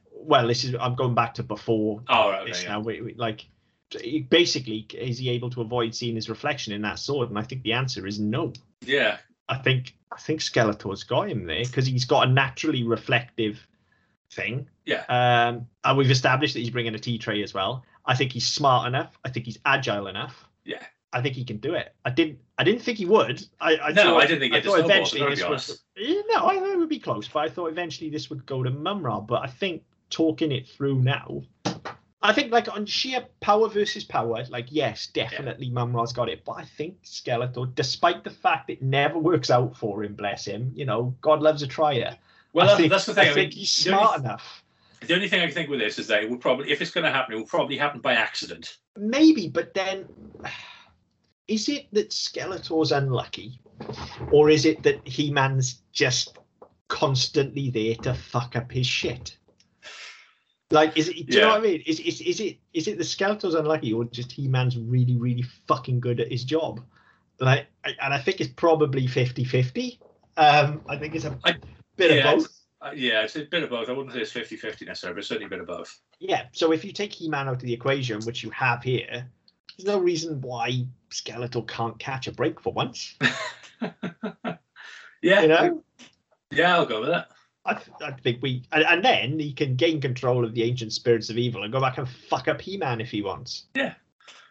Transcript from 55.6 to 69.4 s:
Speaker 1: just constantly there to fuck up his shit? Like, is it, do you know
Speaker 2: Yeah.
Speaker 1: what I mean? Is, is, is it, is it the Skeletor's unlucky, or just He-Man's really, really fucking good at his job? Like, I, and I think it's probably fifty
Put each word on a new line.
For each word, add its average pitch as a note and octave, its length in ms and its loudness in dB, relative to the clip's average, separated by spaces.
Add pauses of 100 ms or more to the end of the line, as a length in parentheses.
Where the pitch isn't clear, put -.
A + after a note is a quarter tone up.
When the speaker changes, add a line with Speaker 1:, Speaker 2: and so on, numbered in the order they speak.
Speaker 1:
just - 440 0 (500)
constantly C#3 840 0
there A2+ 260 0
to B2+ 180 -4
fuck - 420 -4
up A#2 160 -6
his B2+ 160 -2
shit? - 500 -6 (1300)
Like, D#3 280 6
is D#3 100 2
it, D#3 200 -8
do F3+ 100 4
you - 40 8
know G#3+ 60 8
Speaker 2:
Yeah. A3 60 6
Speaker 1:
what G#3+ 60 4
I A3+ 40 -2
mean? F#3 220 2
Is, D#3+ 160 -2
is, E3 180 -4
is E3+ 220 -2
it, - 160 -6 (160)
is D#3+ 160 -4
it G3+ 80 -4
the E3+ 80 -2
Skeletor's G3 500 -2
unlucky, D3+ 380 0
or A#2 100 0
just B2 300 -10
He-Man's B2+ 440 0
really, B2 380 2
really B2 280 0 (240)
fucking B2 340 0
good A#2+ 180 -2
at A#2+ 100 -2
his B2 140 -6
job? C3+ 380 -4 (580)
Like, C3 280 4 (180)
I, C#3+ 60 -6 (100)
and C#3 120 -2
I C#3 40 0
think F#3 240 -2
it's C3 100 -6
probably D3 560 2
fifty B2+ 380 0